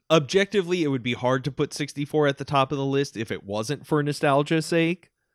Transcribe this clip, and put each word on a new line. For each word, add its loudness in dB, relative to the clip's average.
objectively, 2
it 2
would 0
be -2
hard 0
to -4
put -4
sixty-four -2
at -2
the -8
top 0
of -4
the -4
list 0
if -6
it -8
wasn't -6
for 2
nostalgia's 0
sake. -2